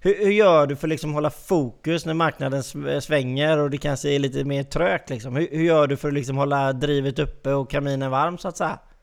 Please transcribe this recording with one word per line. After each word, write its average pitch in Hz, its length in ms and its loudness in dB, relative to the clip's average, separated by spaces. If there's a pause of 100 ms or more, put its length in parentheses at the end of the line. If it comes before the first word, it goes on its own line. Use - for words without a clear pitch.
hur, 196 140 2 (100)
hur 196 80 4
gör 180 340 6
du 139 100 -4
för 156 120 -6
liksom 151 260 -4
hålla 151 160 0
fokus 156 760 -2
när 160 80 -4
marknaden 139 480 -2
sv-, 143 380 -6
svänger 143 580 0
och 147 120 0
det 143 80 -4
kanske 143 320 -2
är 143 80 2
lite 139 260 -2
mer 139 180 -2
trögt, 170 480 -2
liksom? 123 260 -6
Hur, 165 140 0
hur 156 140 0
gör 160 220 6
du 139 100 -2
för 151 120 -6
att 143 60 -2
liksom 135 220 -4
hålla 139 360 0
drivet 139 460 -2
uppe 139 340 -4
och 139 180 -2
kaminen 139 400 -2
varm, 156 280 0
så 190 100 -8
att 170 80 -8
säga? 156 220 -4 (240)